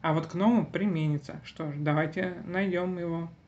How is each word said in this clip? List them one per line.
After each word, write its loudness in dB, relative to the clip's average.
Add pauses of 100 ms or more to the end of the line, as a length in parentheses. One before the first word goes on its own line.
а 2
вот 0
к -8
новым 4
применится. 0
Что -8
ж, -8
давайте 0
найдём 0
его. -4 (180)